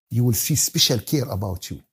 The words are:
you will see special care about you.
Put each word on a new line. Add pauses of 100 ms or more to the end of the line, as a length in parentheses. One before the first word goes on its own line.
you
will
see
special
care
about
you. (120)